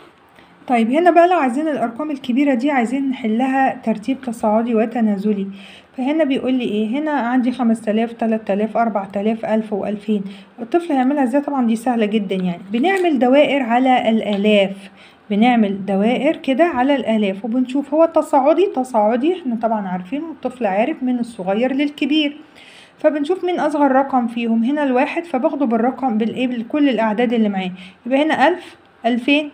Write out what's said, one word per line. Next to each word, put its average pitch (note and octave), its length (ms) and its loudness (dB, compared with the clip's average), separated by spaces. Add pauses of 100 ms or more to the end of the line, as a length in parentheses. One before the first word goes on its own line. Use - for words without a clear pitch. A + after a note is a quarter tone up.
(680)
طيب A#3 240 2
هنا E4+ 200 4
بقى E4+ 160 6
لو F4+ 100 2
عايزين C#4+ 300 0
الأرقام D4 440 -4
الكبيرة C#4 420 0
دي C4 180 0
عايزين C4+ 380 0
نحلها B3+ 760 0
ترتيب A3+ 380 -4
تصاعدي A3+ 540 -2
وتنازلي، G#3+ 720 0 (500)
فهنا D4 260 0
بيقول C4 300 0
لي B3+ 100 0
إيه؟ G#3+ 240 -2
هنا D4 240 -4
عندي B3 400 0
خمسة A3+ 400 0
آلاف، A3+ 220 0
تلات A3 380 -2
آلاف، G#3 260 -2
أربعة A3 380 -2
آلاف، A3 300 -2
ألف G#3+ 280 -2
وألفين. G#3 500 -4 (360)
الطفل E4+ 320 -2
هيعملها C4+ 320 2
إزاي؟ C4 180 0
طبعًا C#4 260 0
دي A3+ 80 2
سهلة A#3 300 0
جدًا G3+ 300 -2
يعني، F3+ 260 -2 (100)
بنعمل E4+ 480 2
دوائر C4 440 4
على B3 460 2
الآلاف، G3+ 840 2 (380)
بنعمل G#3 560 2
دوائر A#3+ 500 0
كده C4+ 280 0
على C#4+ 320 2
الآلاف G#3+ 500 -2
وبنشوف B3+ 480 -2
هو D#4+ 120 6
تصاعدي، D#4 600 2 (100)
تصاعدي B3 580 0
احنا C4 220 -4
طبعًا A3 320 -2
عارفينه، C4 440 -8
الطفل B3 340 -6
عارف A3+ 380 0
من B3 160 -2
الصغير A3+ 540 -2
للكبير، D4 640 -2 (600)
فبنشوف D#4 480 0
مين F4 140 -2
أصغر C#4+ 320 2
رقم C4 360 2
فيهم. A3+ 360 -2
هنا D4 200 0
الواحد، C#4 420 0
فباخده C#4+ 400 -2
بالرقم A#3 520 0
بالإيه؟ A3+ 300 -2
بكل B3 420 0
الأعداد A3+ 440 0
اللي A3 160 2
معاه، F#3+ 220 -4 (340)
يبقى C4+ 180 2
هنا C#4+ 240 2
ألف، F4 280 -2 (300)
ألفين، C#4+ 480 2